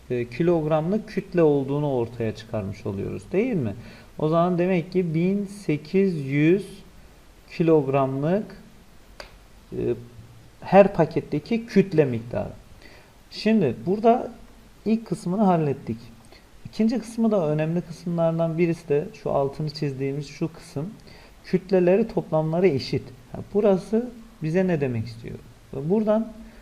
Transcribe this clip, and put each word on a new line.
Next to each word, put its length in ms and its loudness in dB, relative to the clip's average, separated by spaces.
e, 200 -2
kilogramlık 800 0
kütle 340 0
olduğunu 500 2
ortaya 420 -2
çıkarmış 500 -8
oluyoruz, 460 -6
değil 220 0
mi? 220 -2
O 120 -2
zaman 280 2
demek 340 0
ki 220 0
bin 320 0
sekiz 800 -2
yüz 420 4
kilogramlık, 960 2
e, 60 -8
her 320 6
paketteki 720 -2
kütle 400 4
miktarı. 460 -4
Şimdi 440 2
burada 460 2
ilk 200 0
kısmını 380 -2
hallettik. 540 2
İkinci 340 0
kısmı 320 -2
da 180 2
önemli 320 0
kısımlardan 760 0
birisi 320 0
de 180 0
şu 80 -4
altını 380 -2
çizdiğimiz 580 -4
şu 260 -6
kısım. 360 -10
Kütleleri 640 2
toplamları 600 0
eşit. 360 -2
Ha, 80 -10
burası 580 2
bize 240 0
ne 140 0
demek 260 -2
istiyor? 280 -12
Ve 160 -6
buradan, 440 0